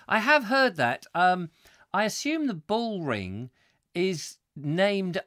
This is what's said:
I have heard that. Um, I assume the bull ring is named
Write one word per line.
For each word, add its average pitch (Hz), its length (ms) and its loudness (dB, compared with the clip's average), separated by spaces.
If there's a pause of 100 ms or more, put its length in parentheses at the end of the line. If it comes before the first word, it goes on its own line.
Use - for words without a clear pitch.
I 214 120 2
have 269 260 4
heard 254 300 2
that. 127 400 0
Um, 180 340 2 (420)
I 196 120 0
assume 294 420 -2
the 247 80 0
bull 208 480 -4
ring 107 480 -4 (460)
is 175 420 -2 (180)
named 185 720 0